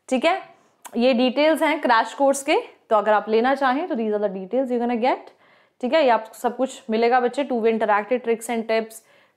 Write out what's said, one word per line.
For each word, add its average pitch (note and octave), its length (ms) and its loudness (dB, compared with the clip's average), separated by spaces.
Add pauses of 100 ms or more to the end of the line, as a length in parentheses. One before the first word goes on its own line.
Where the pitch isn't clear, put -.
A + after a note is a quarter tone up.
ठीक C4 160 0
है? F#4 160 0 (560)
ये B3+ 160 4
डिटेल्स B3+ 480 2
हैं D4+ 200 0
क्रैश A#3 320 2
कोर्स C#4 300 0
के, E4 140 0 (320)
तो A3 60 2
अगर G#3 180 2
आप G#3 160 0
लेना A#3+ 260 2
चाहें C#4 320 0
तो D4+ 80 -4
these G#3+ 200 -2
are G#3 80 -2
the G3 100 -2
details G#3+ 340 -4
you're A#3+ 180 -2
gonna A#3+ 200 -2
get, E4 140 0 (600)
ठीक B3 120 -4
है? D#4+ 100 4
ये B3+ 60 4
आपको A3 240 0
सब A#3 240 -4
कुछ C4 320 -6
मिलेगा A#3 300 2
बच्चे, B3 260 -2
two B3 120 -4
way A3 80 -2
interactive G#3+ 460 0
tricks A#3 380 -4
and A3+ 140 -4
tips, A3+ 300 -4 (440)